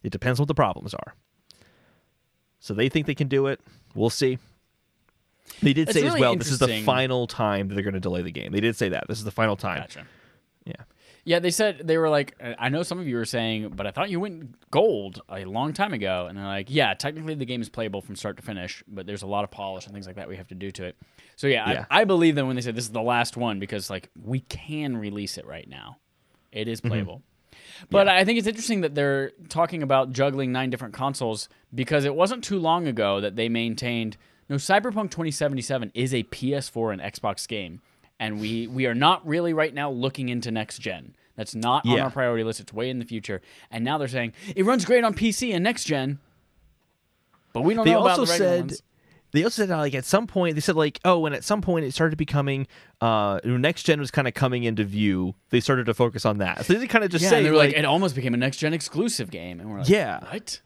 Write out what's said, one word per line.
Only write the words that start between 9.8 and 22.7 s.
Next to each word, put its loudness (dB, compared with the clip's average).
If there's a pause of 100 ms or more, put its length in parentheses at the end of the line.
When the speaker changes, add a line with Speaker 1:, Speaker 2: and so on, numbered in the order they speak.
Speaker 2:
Gotcha. -16 (580)
Speaker 1:
Yeah. -12 (500)
Speaker 2:
Yeah, 2
they 2
said, 0
they 2
were 4
like, 2 (240)
"I 0
know -2
some -6
of -6
you -2
were -2
saying, -2
'But -8
I -4
thought -4
you -4
went -12
gold 2
a -10
long -4
time -2
ago.'" -2
And -12
they're -8
like, -6
"Yeah, 2
technically -6
the -6
game -6
is -8
playable -6
from -14
start -8
to -20
finish, -10
but -12
there's -8
a -12
lot -2
of -10
polish -10
and -20
things -14
like -16
that -12
we -12
have -16
to -16
do -8
to -12
it." -10 (400)
So -4
yeah, 2
Speaker 1:
Yeah. -2
Speaker 2:
I, 6
I 6
believe 4
them 0
when -2
they -4
say -4